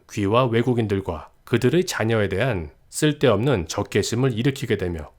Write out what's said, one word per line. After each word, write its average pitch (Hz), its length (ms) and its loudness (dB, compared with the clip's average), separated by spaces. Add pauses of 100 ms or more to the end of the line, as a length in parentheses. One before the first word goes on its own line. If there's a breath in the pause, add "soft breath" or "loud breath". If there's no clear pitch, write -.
귀화 110 360 2
외국인들과 110 840 -2 (120)
그들의 123 420 2
자녀에 110 440 0
대한 95 420 -2 (180)
쓸데없는 123 760 2
적개심을 113 720 0
일으키게 120 400 0
되며 87 420 -6